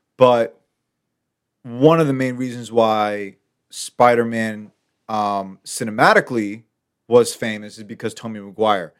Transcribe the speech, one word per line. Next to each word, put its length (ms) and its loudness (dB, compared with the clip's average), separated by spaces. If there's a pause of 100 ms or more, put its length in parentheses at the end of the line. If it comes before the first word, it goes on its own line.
(160)
But 440 4 (1000)
one 380 4
of 60 2
the 60 -2
main 240 -4
reasons 340 -8
why 680 0 (340)
Spider-Man, 1000 0 (360)
um, 560 -4
cinematically 1000 -2 (440)
was 260 4
famous 440 -10
is 60 -18
because 300 -10
Tobey 260 -14
Maguire. 600 -2